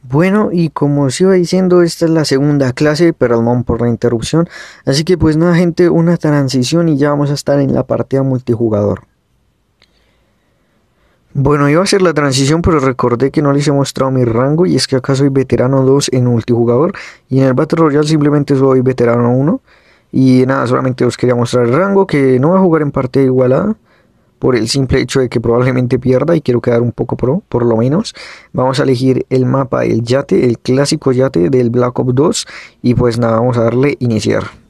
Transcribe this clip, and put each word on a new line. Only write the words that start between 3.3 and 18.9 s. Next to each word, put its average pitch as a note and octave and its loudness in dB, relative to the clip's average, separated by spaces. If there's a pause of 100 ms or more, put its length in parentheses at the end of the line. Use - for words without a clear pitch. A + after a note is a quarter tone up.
por A#2 -4
la A#2+ 0
interrupción. A#2+ -2 (340)
Así C#3 0
que F3+ 0
pues D#3 0
nada, F3 2
gente, F3 2
una E3 2
transición D3 0
y D3 0
ya D3 2
vamos C#3+ -2
a C#3+ -2
estar C#3+ -2
en C3+ 0
la B2+ 0
partida B2 -4
multijugador. A2+ -2 (2250)
Bueno, C#3+ 0
iba D3+ 2
a G3 0
hacer G3 2
la E3+ 2
transición, C#3+ 0
pero E3+ 2
recordé B2+ 0
que D#3+ -2
no C#3+ 2
les C#3+ 0
he D3+ 0
mostrado C3+ -2
mi B2+ 2
rango, C3+ 0
y E3 0
es C3+ 0
que C3+ -2
acá C3+ -2
soy C#3 2
veterano C3 0
dos C3+ 2
en B2 2
multijugador, A#2+ 0 (380)
y C3 2
en C3+ 4
el C3 2
Battle D#3 0
Royale D3+ 2
simplemente D3 0
soy C3 2
veterano A#2+ 0